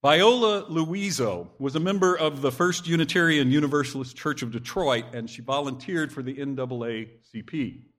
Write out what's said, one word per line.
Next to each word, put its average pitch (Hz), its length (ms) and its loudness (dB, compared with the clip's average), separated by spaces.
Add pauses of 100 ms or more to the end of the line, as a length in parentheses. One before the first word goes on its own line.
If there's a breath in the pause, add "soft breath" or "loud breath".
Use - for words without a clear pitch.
Viola 208 600 4
Luiso 160 840 -2 (120)
was 139 180 -2
a - 20 2
member 185 340 2
of 156 280 0
the 139 100 2
First 175 360 0
Unitarian 165 640 4
Universalist 139 640 0
Church - 240 -4
of 120 100 -6
Detroit, 120 640 -2
and 113 160 -8
she - 120 -16
volunteered 143 720 -4
for 143 100 -10
the 131 200 -8
N 139 140 -6
double 127 300 -6
A 117 220 -6 (240)
C 113 100 -10
P. 120 440 -8 (140)